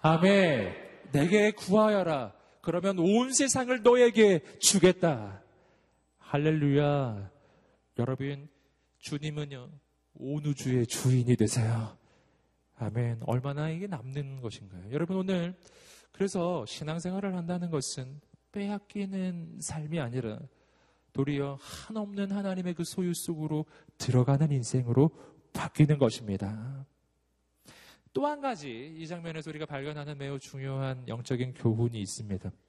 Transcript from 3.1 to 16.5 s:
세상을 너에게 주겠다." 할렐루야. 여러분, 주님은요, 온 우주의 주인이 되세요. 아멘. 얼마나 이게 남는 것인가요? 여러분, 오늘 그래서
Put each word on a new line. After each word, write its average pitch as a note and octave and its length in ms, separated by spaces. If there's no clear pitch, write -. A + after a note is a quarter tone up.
세상을 B3+ 500
너에게 A3 580
주겠다." D#3 840
할렐루야. C#3+ 1120
여러분, C#3 500
주님은요, D3 680
온 D3 320
우주의 B2+ 400
주인이 B2 500
되세요. A2+ 640
아멘. A#2 440
얼마나 C#3 420
이게 E3+ 180
남는 C3+ 540
것인가요? G2+ 500
여러분, E3+ 260
오늘 F#3 380
그래서 F3 520